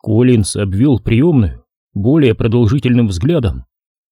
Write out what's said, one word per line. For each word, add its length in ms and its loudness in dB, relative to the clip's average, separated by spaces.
Коллинз 540 0
обвёл 420 0
приёмную 640 0
более 420 0
продолжительным 720 0
взглядом. 580 -2